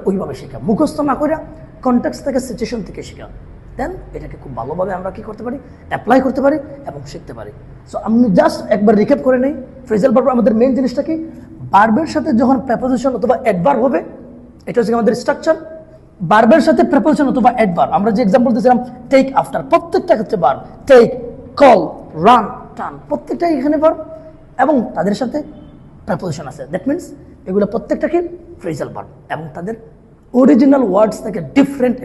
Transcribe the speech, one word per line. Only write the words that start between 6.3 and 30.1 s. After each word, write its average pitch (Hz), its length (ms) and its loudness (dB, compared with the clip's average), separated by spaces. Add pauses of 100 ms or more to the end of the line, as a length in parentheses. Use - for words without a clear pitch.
পারি 277 120 2 (320)
এবং 147 100 -14 (120)
শিখতে 160 260 -16
পারি। 104 140 -14 (400)
So - 40 -10 (120)
আমি 220 100 2 (220)
just - 200 2 (160)
একবার 208 260 4
রিক্যাপ - 260 2
করে 254 180 4
নেই, 285 80 -2 (340)
ফ্রেজাল 220 280 2
ভার্ব 262 200 4
আমাদের 233 240 2
মেইন 262 180 4
জিনিসটা 269 300 -2
কি? 320 80 -4 (580)
ভার্বের 220 400 4
সাথে 302 160 -2 (120)
যখন 262 160 4 (100)
প্রিপোজিশন 254 520 -2
অথবা 233 160 2 (100)
অ্যাডভার্ব 196 400 2
হবে, 277 140 2 (680)
এটা - 120 -2
হচ্ছে 226 200 0
আমাদের 208 220 2
স্ট্রাকচার। 302 340 -2 (760)
ভার্বের 233 360 6
সাথে 320 140 4 (100)
প্রিপোজিশন 294 420 2
অথবা 247 240 4
অ্যাডভার্ব, 170 400 2
আমরা 208 180 2
যে 240 100 2
এক্সাম্পল 247 300 4
দিয়েছিলাম, 247 240 4 (320)
টেক 269 140 6 (160)
আফটার, - 300 -6
প্রত্যেকটা 349 460 -2
ক্ষেত্রে 214 280 -4
ভার্ব, 135 140 0 (300)
টেক, 247 200 8 (520)
কল, 240 180 8 (460)
রান, 226 200 6 (320)
টার্ন, 170 180 -10 (140)
প্রত্যেকটাই 339 500 -4
এখানে 294 240 0
ভার্ব 330 140 4 (640)
এবং 302 120 2 (200)
তাদের 190 260 -2
সাথে 254 160 -4 (720)
প্রিপোজিশন 175 440 -6
আছে। 139 120 -14 (100)
That 139 160 -6
means - 160 -4 (440)
এগুলো 196 240 2
প্রত্যেকটা - 400 -4
কি? 349 60 2 (420)
ফ্রেজাল 147 340 -8
ভার্ব - 140 -14 (240)
এবং 160 120 -10 (100)
তাদের 185 200 -10 (640)